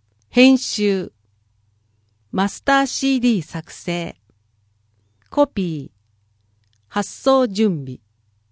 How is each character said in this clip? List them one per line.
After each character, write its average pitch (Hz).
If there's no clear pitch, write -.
編 262
集。 202
マ 196
ス -
タ 277
ー 277
シ 269
ー -
デ 240
ィ 226
ー 170
作 -
成。 170
コ 285
ピ 165
ー。 -
発 202
送 262
準 190
備。 127